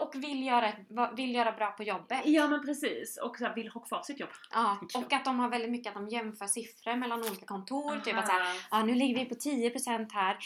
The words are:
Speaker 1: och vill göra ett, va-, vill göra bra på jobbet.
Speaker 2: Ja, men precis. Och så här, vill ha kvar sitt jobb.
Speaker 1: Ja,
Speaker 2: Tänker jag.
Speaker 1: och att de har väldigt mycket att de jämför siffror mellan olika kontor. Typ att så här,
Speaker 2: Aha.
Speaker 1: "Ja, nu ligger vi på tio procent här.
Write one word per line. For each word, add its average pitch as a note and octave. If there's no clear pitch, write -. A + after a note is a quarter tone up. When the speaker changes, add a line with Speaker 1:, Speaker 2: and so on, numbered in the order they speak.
Speaker 1:
och C#4
vill C#4+
göra A#3+
ett, G#3
va-, A#3
vill B3+
göra A3+
bra G#3
på -
jobbet. G3+
Speaker 2:
Ja, D4+
men C#4+
precis. A3+
Och -
så A#3+
här, G#3+
vill A3
ha A3+
kvar G3
sitt C#4
jobb. E3+
Speaker 1:
Ja, G#3
Speaker 2:
Tänker G3
jag. A#3+
Speaker 1:
och C4
att C4
de B3+
har A#3+
väldigt A#3
mycket A#3+
att G3+
de G3+
jämför G#3+
siffror A3+
mellan A#3+
olika G#3
kontor. C#4
Typ A3
att G3
så G3
här, F#3
Speaker 2:
Aha. F3+
Speaker 1:
"Ja, A3
nu A#3
ligger B3
vi B3+
på B3
tio A#3+
procent A#3
här. G3